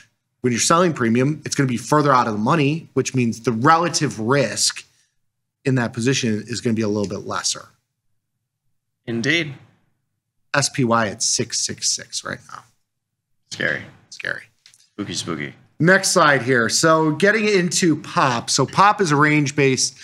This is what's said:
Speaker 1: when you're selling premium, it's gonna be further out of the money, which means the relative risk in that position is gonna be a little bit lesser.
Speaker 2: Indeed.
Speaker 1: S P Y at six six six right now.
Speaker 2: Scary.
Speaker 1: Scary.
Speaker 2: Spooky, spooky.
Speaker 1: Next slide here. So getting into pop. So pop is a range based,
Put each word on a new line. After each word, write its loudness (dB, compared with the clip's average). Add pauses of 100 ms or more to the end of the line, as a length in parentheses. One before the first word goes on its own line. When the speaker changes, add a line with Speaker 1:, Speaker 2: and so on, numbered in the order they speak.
(400)
Speaker 1:
when 0
you're -2
selling 2
premium, 0
it's -8
gonna 0
be -2
further 2
out 4
of -2
the -4
money, 0
which -2
means 0
the -2
relative 2
risk -2 (800)
in 2
that -2
position -2
is -8
gonna 0
be -2
a -2
little -2
bit -10
lesser. -6 (1400)
Speaker 2:
Indeed. -2 (1000)
Speaker 1:
S 2
P -2
Y 2
at -8
six -4
six -6
six -8
right -10 (100)
now. -18 (880)
Speaker 2:
Scary. -4 (280)
Speaker 1:
Scary. -10 (240)
Speaker 2:
Spooky, -12
spooky. -8 (260)
Speaker 1:
Next 2
slide 4
here. 2
So 2
getting 2
into 2
pop. -2
So 2
pop 4
is 0
a 2
range 2
based, 2